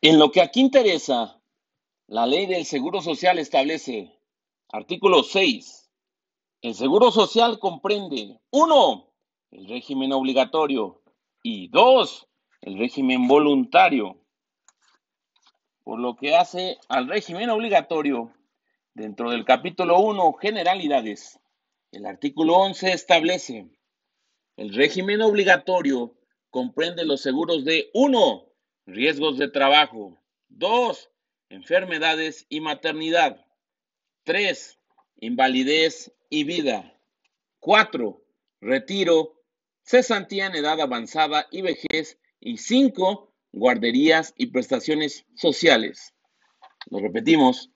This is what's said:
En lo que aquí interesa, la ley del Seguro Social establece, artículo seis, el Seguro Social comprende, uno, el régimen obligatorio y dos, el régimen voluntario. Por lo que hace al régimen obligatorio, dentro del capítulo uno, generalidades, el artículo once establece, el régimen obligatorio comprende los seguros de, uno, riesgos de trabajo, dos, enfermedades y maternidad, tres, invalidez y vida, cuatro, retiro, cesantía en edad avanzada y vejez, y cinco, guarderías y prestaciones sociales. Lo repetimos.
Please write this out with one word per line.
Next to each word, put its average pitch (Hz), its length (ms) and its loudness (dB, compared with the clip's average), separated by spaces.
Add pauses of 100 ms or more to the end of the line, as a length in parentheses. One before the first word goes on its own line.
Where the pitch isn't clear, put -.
En 156 200 6
lo 147 100 6
que 180 100 2
aquí 202 200 0
interesa, 190 800 0 (640)
la 113 180 -4
ley 160 220 -2
del 180 180 -4
Seguro 160 380 -6
Social 170 380 0
establece, 139 720 -4 (560)
artículo 170 560 0
seis, - 680 -4 (720)
el 113 120 -8
Seguro 185 360 4
Social 226 480 2
comprende, 175 800 -6 (120)
uno, 262 600 2 (380)
el 95 160 -20
régimen 135 460 -6
obligatorio 131 920 -2 (400)
y 104 260 -10
dos, 220 600 4 (320)
el 98 180 -14
régimen 127 480 -2
voluntario. 143 920 2 (1600)
Por 113 160 -12
lo 123 160 -6
que 147 220 -2
hace 180 420 -2 (100)
al 127 200 -4
régimen 202 420 -6
obligatorio, 160 840 -2 (640)
dentro 110 360 -8
del 117 140 -4
capítulo 170 540 2
uno, 196 360 2
generalidades, 170 1080 -4 (500)
el 101 160 -16
artículo 151 480 -2
once 185 380 2
establece, 165 720 -2 (920)
el 107 160 -12
régimen 202 500 0
obligatorio 185 920 0 (360)
comprende 165 540 -6
los 139 160 -2
seguros 147 440 -4
de, 160 300 -2
uno, 220 500 2 (420)
riesgos 139 500 -2
de 139 120 -4
trabajo, 139 680 0 (300)
dos, 220 640 -4 (400)
enfermedades 160 1000 -4
y 151 120 -8
maternidad, 156 840 -2 (800)
tres, 180 540 -4 (420)
invalidez 131 920 0 (180)
y 151 140 -2
vida, 143 540 -6 (600)
cuatro, 165 640 0 (380)
retiro, 165 800 0 (400)
cesantía 202 640 0
en 185 100 -8
edad 151 240 -2
avanzada 147 720 -4
y 185 120 -10
vejez, 156 560 -6 (220)
y 117 160 -10
cinco, 208 760 0 (220)
guarderías 123 840 2
y 127 80 -4
prestaciones 139 880 -4
sociales. - 800 0 (760)
Lo 98 80 -8
repetimos. 127 760 0